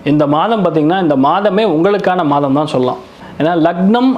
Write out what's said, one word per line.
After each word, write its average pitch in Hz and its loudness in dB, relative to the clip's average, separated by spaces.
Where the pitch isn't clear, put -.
இந்த 147 2
மாதம் 185 0
பார்த்தீங்கன்னா, 160 0
இந்த 151 0
மாதமே 185 0
உங்களுக்கான 180 0
மாதம் 143 0
தான் 151 0
சொல்லலாம். 127 -2
ஏன்னா, 165 0
லக்னம் 208 2